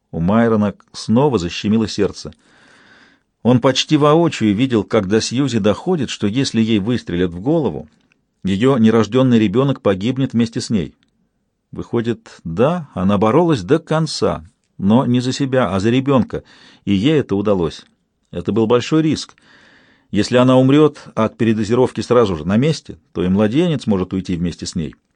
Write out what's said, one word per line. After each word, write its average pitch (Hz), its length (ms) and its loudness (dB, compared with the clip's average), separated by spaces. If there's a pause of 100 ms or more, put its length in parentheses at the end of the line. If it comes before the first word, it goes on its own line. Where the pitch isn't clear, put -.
(120)
У 85 80 -8
Майрона 104 540 0 (180)
снова 123 460 0
защемило 101 480 -2
сердце. - 460 -6 (1080)
Он 120 180 2
почти 135 360 0
воочию 147 580 2
видел, 117 280 0
как 104 240 0
до 107 140 2
Сьюзи 117 380 -2
доходит, 104 520 -2
что - 160 -6
если 117 340 -2
ей 110 180 2
выстрелят 92 540 -2
в 87 80 -10
голову, 113 480 -2 (540)
её 113 360 0
нерождённый 113 600 4
ребёнок 120 440 0
погибнет 123 500 -2
вместе 117 280 -2
с - 100 -8
ней. 92 240 -4 (760)
Выходит, 113 720 -6
да, 135 520 -2
она 95 240 0
боролась 127 440 2
до 123 160 0
конца, 127 680 -4 (340)
но 110 280 2
не 123 140 0
за 127 120 -2
себя, 127 400 -2
а 95 60 0
за 107 120 0
ребёнка, 131 520 0 (420)
и 98 80 0
ей 131 280 2
это 101 160 -4
удалось. 98 480 -2 (460)
Это 87 220 -6
был 110 140 0
большой 123 360 2
риск. - 320 -4 (760)
Если 101 260 0
она 127 200 4
умрёт 143 460 4 (120)
от 110 220 -2
передозировки 113 640 0
сразу 107 360 2
же 76 80 -8
на 95 120 0
месте, 143 420 -2 (140)
то 90 100 -4
и 90 60 0
младенец 110 580 0
может 95 260 -2
уйти 92 240 -4
вместе 85 300 -6
с - 80 -12
ней. 76 220 -8 (200)